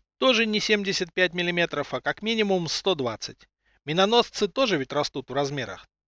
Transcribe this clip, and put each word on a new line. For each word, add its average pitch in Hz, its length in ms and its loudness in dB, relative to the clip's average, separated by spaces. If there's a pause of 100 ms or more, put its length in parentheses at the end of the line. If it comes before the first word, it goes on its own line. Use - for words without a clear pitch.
(180)
тоже 233 280 4
не 214 140 0
семьдесят 196 520 -2
пять 180 200 2
миллиметров, 175 640 -2
а 127 60 -6
как - 220 -4
минимум 202 460 0
сто - 260 -2
двадцать. 120 540 -6 (360)
Миноносцы 202 640 2
тоже 220 280 0
ведь 135 160 -4
растут 143 380 -4
в - 20 -12
размерах. 135 540 -4 (220)